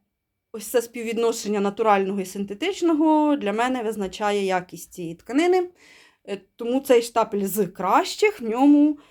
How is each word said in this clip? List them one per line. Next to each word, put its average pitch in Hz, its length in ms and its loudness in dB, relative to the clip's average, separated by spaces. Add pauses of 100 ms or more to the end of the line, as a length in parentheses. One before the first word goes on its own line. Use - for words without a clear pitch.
(520)
ось 208 140 -14
це 233 160 -2
співвідношення 226 760 -4
натурального 202 600 0
і 185 60 -6
синтетичного 302 1080 0
для 202 160 -2
мене 247 300 -2
визначає 208 640 -4
якість 180 480 -4
цієї 170 220 -10
тканини. 359 560 0 (580)
Е, 196 120 -8 (160)
тому 247 240 -2
цей 240 220 4
штапель 220 420 -2
з 196 220 -2
кращих, 262 760 0
в 240 80 -10
ньому, 294 500 4 (120)